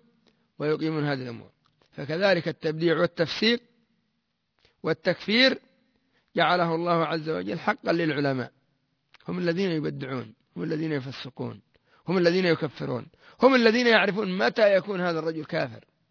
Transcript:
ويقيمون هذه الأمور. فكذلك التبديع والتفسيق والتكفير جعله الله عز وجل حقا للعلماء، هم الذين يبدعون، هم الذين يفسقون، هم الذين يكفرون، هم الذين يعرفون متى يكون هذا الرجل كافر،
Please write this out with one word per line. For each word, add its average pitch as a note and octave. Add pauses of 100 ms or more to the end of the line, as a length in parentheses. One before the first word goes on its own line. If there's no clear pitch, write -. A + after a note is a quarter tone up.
(600)
ويقيمون D3+
هذه C#3+
الأمور. A#2 (400)
فكذلك E3+
التبديع D#3+
والتفسيق G#3+ (1200)
والتكفير G3 (760)
جعله E3+
الله E3+
عز D#3
وجل F3+
حقا -
للعلماء، C#3+ (760)
هم F3+
الذين F3+
يبدعون، C#3 (240)
هم E3+
الذين D#3+
يفسقون، B2+ (460)
هم F3+
الذين F3+
يكفرون، C#3+ (340)
هم C4
الذين A#3+
يعرفون G3
متى G#3+
يكون F#3+
هذا E3+
الرجل D#3+
كافر، C#3 (260)